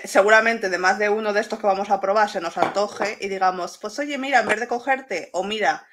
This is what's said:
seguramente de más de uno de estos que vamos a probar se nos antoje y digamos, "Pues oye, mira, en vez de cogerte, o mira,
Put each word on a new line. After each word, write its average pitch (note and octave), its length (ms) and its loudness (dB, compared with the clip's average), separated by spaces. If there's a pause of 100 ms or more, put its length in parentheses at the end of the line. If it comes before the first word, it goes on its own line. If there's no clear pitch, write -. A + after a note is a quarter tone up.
seguramente A3 640 4
de F3+ 100 -2
más F#3+ 220 2
de G#3 80 2
uno G#3+ 240 0
de G#3 80 0
estos A3+ 180 -4
que - 80 -4
vamos G3+ 240 0
a G3 100 2
probar G3+ 300 2
se G3 100 -6
nos E3 160 -6
antoje G3+ 640 -2
y G3+ 80 -6
digamos, F#3 500 -2
"Pues G#3 200 -10
oye, D4 200 -4
mira, C4 220 2
en G#3+ 60 0
vez G#3+ 140 0
de A#3+ 80 -4
cogerte, A#3+ 640 -4
o F3 100 -2
mira, G3 500 -2